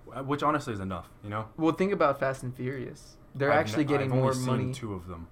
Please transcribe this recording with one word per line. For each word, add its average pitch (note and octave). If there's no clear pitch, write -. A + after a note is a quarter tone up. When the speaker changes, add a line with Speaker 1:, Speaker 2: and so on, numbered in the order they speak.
Speaker 1:
w-, C3+
which D3
honestly D3
is G2
enough, F#2
you G#2
know? G#2+
Speaker 2:
Well, D#3+
think F#3+
about D#3
Fast C3+
and B2
Furious. B2
They're C3+
Speaker 1:
I've D3
Speaker 2:
actually D#3
Speaker 1:
ne-, C3+
Speaker 2:
getting C3+
Speaker 1:
I've C3
only C3
Speaker 2:
more C3
Speaker 1:
seen B2+
Speaker 2:
money. B2+
Speaker 1:
two A2
of F2+
them. E2+